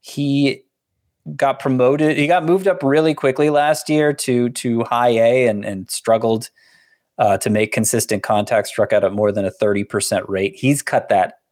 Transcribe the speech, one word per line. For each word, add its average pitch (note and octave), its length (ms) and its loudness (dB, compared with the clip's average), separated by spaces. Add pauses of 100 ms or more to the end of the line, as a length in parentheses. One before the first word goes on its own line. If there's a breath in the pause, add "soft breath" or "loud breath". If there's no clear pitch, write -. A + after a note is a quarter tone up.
He C#3+ 600 -2 (720)
got C3+ 240 0
promoted, C#3 580 2
he F3+ 100 0
got E3+ 160 2
moved F#3 240 0
up F3+ 160 0
really D#3 300 2
quickly D3 360 0
last D3 400 0
year D3+ 240 2
to, B2 360 -2
to A#2 340 -4
high A#2+ 260 0
A A#2 380 4
and, G#2 160 -2
and G2 260 -10
struggled, A2+ 600 0 (680 soft breath)
uh, G2+ 200 2
to - 120 -2
make G#2+ 220 0
consistent A2 500 -2
contact, G#2 460 0
struck - 240 -2
out G2+ 140 2
at F#2+ 80 -2
more G#2 180 2
than G2+ 140 -4
a F#2 40 -2
thirty G2+ 360 -2
percent G2 420 -4
rate. G2 280 -2
He's C#3 260 0
cut - 260 -2
that G#2+ 320 0 (120)